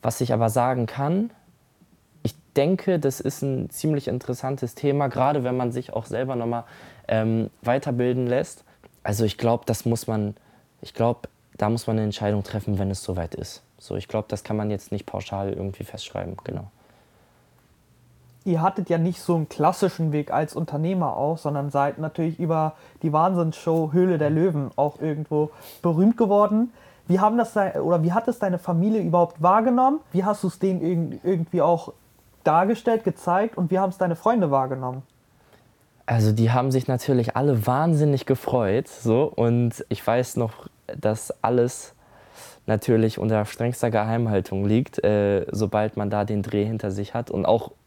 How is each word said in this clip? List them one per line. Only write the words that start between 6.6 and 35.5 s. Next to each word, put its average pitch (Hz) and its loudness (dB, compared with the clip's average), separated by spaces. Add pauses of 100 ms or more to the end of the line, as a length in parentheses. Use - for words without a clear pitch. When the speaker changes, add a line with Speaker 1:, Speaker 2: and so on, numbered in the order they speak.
Speaker 1:
ähm, 110 0 (120)
weiterbilden 123 0
lässt. 127 -2 (380)
Also 107 0
ich 104 -2
glaub, 117 0
das - -4
muss 117 -2
man, 104 -2 (460)
ich - -18
glaub, 117 -2 (280)
da 107 0
muss 113 -2
man 113 0
eine 110 0
Entscheidung 104 -2
treffen, 101 -4
wenn 98 -2
es 98 -6
soweit 87 -6
ist. - -12 (160)
So, - -10
ich 98 -8
glaub, 107 -6
das - -8
kann 107 -4
man 107 -2
jetzt 101 -8
nicht 104 -8
pauschal 98 -6
irgendwie 98 -8
festschreiben, - -10
genau. 98 -10 (1700)
Speaker 2:
Ihr 170 2
hattet 185 0
ja 165 2
nicht 175 0
so 175 2
einen 156 -2
klassischen 165 0
Weg 147 -2
als 151 -2
Unternehmer 160 -2
auch, 156 -2
sondern 143 -4
seid 143 0
natürlich 160 -4
über 160 0 (300)
die 160 0
Wahnsinnsshow 165 0
Höhle 180 4
der 147 2
Löwen 156 0
auch 143 -2
irgendwo 151 -2 (300)
berühmt 175 4
geworden. 208 2 (340)
Wie 180 4
haben 214 4
das 240 0
dei-, 190 0
oder 165 2
wie 170 2
hat 196 0
es 240 -2
deine 185 0
Familie 190 0
überhaupt 170 2
wahrgenommen? 247 4 (100)
Wie 185 0
hast 202 -2
du's 185 -2
denen 185 0
irg-, 165 -2
irgendwie 175 0
auch 165 2 (500)
dargestellt, 214 2
gezeigt 190 0
und 170 0
wie 185 2
haben's 190 -2
deine 170 0
Freunde 214 2
wahrgenommen? 131 -2 (1040)